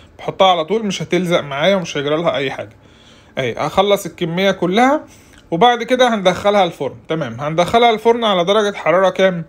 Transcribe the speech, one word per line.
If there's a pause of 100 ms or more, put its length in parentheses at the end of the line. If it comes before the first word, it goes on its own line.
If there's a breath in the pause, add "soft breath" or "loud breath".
(180 soft breath)
بحطها
على
طول
مش
هتلزق
معايا
ومش
هيجرى
لها
اي
حاجة. (600 soft breath)
اهي
هخلص
الكمية
كلها (460 loud breath)
وبعد
كده
هندخلها
الفرن. (120)
تمام،
هندخلها
الفرن
على
درجة
حرارة
كام؟